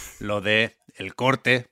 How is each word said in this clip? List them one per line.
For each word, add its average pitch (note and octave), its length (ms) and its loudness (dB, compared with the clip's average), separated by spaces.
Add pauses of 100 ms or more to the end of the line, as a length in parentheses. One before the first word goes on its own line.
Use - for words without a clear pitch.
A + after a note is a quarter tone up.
(180)
lo G#2 220 -4
de A2 360 0 (200)
el F#2+ 180 -10
corte, B2+ 580 0